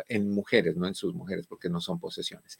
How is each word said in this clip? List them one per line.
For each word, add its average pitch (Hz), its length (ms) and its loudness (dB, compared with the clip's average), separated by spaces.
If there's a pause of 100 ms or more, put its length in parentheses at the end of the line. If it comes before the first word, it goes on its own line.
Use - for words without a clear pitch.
en 104 220 2
mujeres, 101 480 4
no 90 100 2
en 95 80 -2
sus 90 180 -2
mujeres, 87 320 -6
porque - 240 -6
no 85 120 0
son 87 180 -2
posesiones. - 600 -8